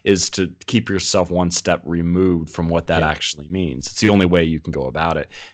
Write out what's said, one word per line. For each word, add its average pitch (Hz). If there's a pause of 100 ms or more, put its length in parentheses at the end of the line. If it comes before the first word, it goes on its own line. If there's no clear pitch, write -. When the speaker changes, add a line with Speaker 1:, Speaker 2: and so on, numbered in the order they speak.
Speaker 1:
is 98
to 92 (120)
keep 110
yourself 92
one 87
step 87
removed 85
from 85
what 82
that 82
Speaker 2:
Yeah. 78
Speaker 1:
actually 76
means. 82
It's -
the 107
only 98
way 87
you 82
can 82
go 73
about 80
it. 73 (240)